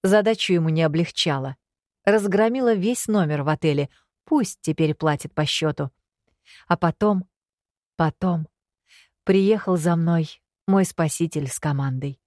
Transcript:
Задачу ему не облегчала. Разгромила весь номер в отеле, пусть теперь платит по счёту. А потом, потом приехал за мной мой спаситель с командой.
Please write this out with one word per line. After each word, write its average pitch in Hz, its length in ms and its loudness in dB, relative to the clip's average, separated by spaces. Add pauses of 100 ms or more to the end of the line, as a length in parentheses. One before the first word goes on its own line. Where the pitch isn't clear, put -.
Задачу 208 500 2
ему 160 160 2
не 160 140 2
облегчала. 151 720 -2 (480)
Разгромила 220 720 2
весь 208 340 -2
номер 156 340 0
в 139 60 -2
отеле, 143 400 0 (400)
пусть 294 320 0
теперь 156 340 0
платит 147 400 -2
по 151 120 -2
счёту. 147 440 -4 (760)
А 175 100 0
потом, 190 500 0 (720)
потом 165 500 -2 (760)
приехал 196 540 2
за 170 180 2
мной 165 460 0 (240)
мой 190 180 4
спаситель 156 640 -2
с - 100 -8
командой. 139 680 -4